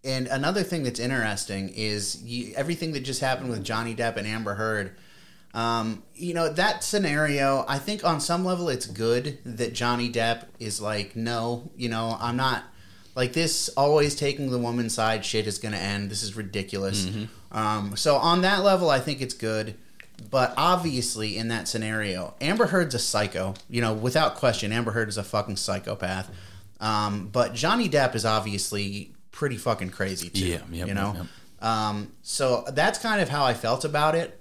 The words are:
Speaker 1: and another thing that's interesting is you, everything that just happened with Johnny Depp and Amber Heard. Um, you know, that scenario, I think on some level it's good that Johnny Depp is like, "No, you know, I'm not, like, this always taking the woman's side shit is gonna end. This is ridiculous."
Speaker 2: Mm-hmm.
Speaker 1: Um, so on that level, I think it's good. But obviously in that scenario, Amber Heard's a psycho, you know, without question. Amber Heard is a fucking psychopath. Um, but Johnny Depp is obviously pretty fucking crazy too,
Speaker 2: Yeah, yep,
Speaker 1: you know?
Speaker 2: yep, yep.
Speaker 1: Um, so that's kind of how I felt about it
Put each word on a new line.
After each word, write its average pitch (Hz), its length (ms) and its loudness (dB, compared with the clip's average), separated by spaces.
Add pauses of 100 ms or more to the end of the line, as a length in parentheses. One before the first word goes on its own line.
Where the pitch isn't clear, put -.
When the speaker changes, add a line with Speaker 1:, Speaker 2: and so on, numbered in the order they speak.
Speaker 1:
and 131 240 -2
another 156 360 0
thing 170 200 -2
that's 120 160 -2
interesting 107 680 -2
is 107 540 -4
you, 117 320 -6
everything 160 380 -2
that 139 80 -4
just 127 200 -4
happened 131 280 0
with 107 140 -4
Johnny 113 300 -2
Depp 113 240 -2
and 104 80 -4
Amber 107 300 -2
Heard. 107 400 -2 (580)
Um, 117 480 0 (140)
you 175 180 -6
know, 165 160 2
that 190 340 0
scenario, 147 840 2
I 139 100 0
think 202 260 -4
on 160 160 2
some 170 240 0
level 175 260 0
it's 131 180 -2
good 117 580 0
that 117 280 -4
Johnny 120 380 2
Depp 117 340 0 (140)
is 107 220 -6
like, 104 340 -4
"No, 117 600 -2
you 123 140 -4
know, 113 300 -2
I'm 120 180 -2
not, 127 260 2 (520)
like, 127 180 0
this 160 360 0
always 147 460 4
taking 143 340 -2
the 123 80 0
woman's 120 360 0
side 110 320 2
shit 110 200 0
is 104 140 -2
gonna 104 180 -4
end. 101 320 -2
This 101 140 -4
is 101 120 -8
ridiculous." 98 680 -2
Speaker 2:
Mm-hmm. 104 200 -4 (300)
Speaker 1:
Um, 107 420 0
so 147 180 6
on 170 260 6
that 190 220 4
level, 185 260 6
I 135 100 6
think 135 220 -4
it's 127 140 -4
good. 110 400 -2 (540)
But 127 260 4
obviously 131 840 0
in 113 120 -2
that 113 180 -2
scenario, 107 720 -2
Amber 202 280 4
Heard's 160 280 2
a 117 40 0
psycho, 98 540 0 (160)
you 120 120 0
know, 113 120 2
without 127 420 2
question. 113 360 2
Amber 113 200 0
Heard 107 180 0
is 101 80 -6
a 104 60 -4
fucking 101 340 -2
psychopath. 95 720 -4 (480)
Um, 104 520 0
but 120 220 2
Johnny 185 360 2
Depp 135 260 4
is 107 100 0
obviously 104 880 -2 (180)
pretty 131 260 -4
fucking 107 320 -2
crazy 92 400 -4
too, 95 160 0
Speaker 2:
Yeah, 85 140 0 (120)
yep, 85 160 -6
Speaker 1:
you 98 60 -4
know? 101 220 0
Speaker 2:
yep, 87 100 -6 (360)
yep. 110 60 0
Speaker 1:
Um, 107 440 0 (100)
so 127 500 2
that's 156 280 2
kind 214 220 0
of 170 80 0
how 143 160 2
I 123 80 6
felt 117 320 0
about 151 280 4
it 165 280 -2